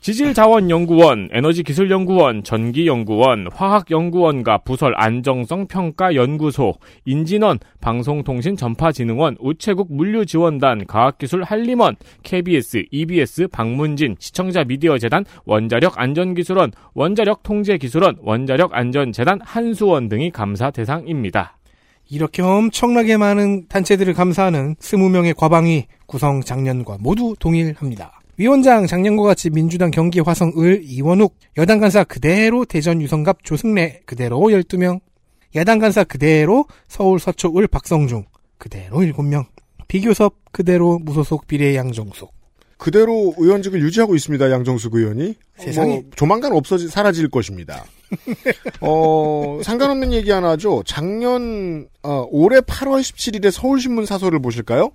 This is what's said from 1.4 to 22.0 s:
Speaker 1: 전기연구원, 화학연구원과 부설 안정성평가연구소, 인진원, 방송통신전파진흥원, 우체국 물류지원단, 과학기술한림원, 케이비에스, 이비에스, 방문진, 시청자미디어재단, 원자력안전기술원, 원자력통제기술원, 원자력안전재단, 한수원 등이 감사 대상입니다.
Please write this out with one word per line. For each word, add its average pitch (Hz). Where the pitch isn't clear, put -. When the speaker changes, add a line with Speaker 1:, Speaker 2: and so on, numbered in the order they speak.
Speaker 1:
전기연구원, 117
화학연구원과 170
부설 127
안정성평가연구소, 143
인진원, 160
방송통신전파진흥원, 127
우체국 160
물류지원단, 156
과학기술한림원, 190
케이비에스, 175
이비에스, 160
방문진, 139
시청자미디어재단, 156
원자력안전기술원, 147
원자력통제기술원, 190
원자력안전재단, 131
한수원 202
등이 127
감사 104
대상입니다. 117